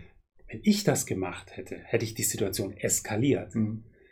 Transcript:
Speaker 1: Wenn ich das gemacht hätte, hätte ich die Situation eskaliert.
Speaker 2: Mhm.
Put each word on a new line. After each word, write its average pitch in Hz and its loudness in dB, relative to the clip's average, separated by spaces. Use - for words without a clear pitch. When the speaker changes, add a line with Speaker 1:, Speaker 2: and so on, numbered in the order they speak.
Speaker 1:
Wenn - -10
ich 208 6
das - 4
gemacht 92 -4
hätte, 95 -10
hätte 113 0
ich 107 -4
die 110 -4
Situation 98 0
eskaliert. 110 0
Speaker 2:
Mhm. 110 0